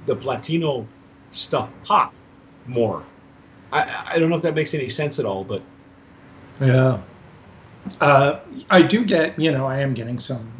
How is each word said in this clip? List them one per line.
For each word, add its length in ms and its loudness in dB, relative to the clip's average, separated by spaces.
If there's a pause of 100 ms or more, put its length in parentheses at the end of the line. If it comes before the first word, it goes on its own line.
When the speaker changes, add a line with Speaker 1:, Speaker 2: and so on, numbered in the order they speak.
Speaker 1:
the 100 0
Platino 720 -4 (460)
stuff 380 -4 (140)
pop 280 2 (540)
more. 360 -2 (720)
I, 420 -2
I 40 2
don't 120 2
know 60 2
if 60 -4
that 120 -2
makes 200 -2
any 140 -4
sense 300 -4
at 60 -2
all, 200 -4
but 180 -8 (1000)
Speaker 2:
Yeah. 400 4 (1000)
Uh, 400 6 (300)
I 120 10
do 220 2
get, 340 0
you 120 2
know, 160 0
I 120 -2
am 160 -2
getting 240 -6
some, 420 -10